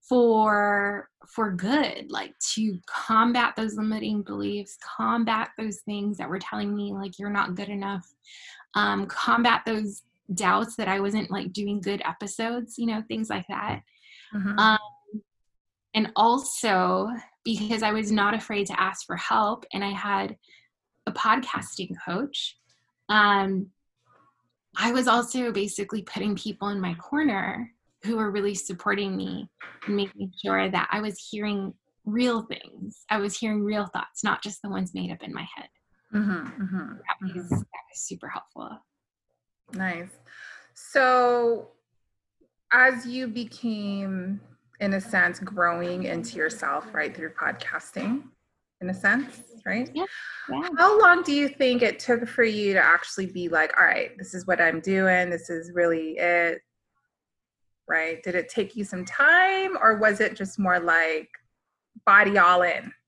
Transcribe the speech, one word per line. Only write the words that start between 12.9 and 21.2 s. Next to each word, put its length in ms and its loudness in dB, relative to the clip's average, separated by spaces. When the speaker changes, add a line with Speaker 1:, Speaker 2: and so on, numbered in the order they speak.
Speaker 1:
things 220 -6
like 180 -6
that. 360 -6
Speaker 2:
Mm-hmm. 240 -2
Speaker 1:
Um, 200 6
and 240 0
also 920 2
because 360 -2
I 120 2
was 180 -2
not 220 4
afraid 340 -2
to 100 -4
ask 280 -2
for 100 -6
help 560 0
and 100 -4
I 100 -2
had 440 -4
a 60 -6
podcasting 800 -2